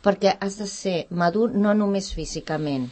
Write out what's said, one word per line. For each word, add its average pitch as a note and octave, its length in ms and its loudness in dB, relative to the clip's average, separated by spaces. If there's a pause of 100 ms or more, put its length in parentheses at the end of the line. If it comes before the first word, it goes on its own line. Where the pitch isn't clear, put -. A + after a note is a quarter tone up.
Perquè G3 380 4
has G3+ 240 -6
de G3+ 80 -6
ser F#3 260 -4 (140)
madur F3 420 2
no G#3 220 4
només G3 400 0
físicament D3+ 760 -4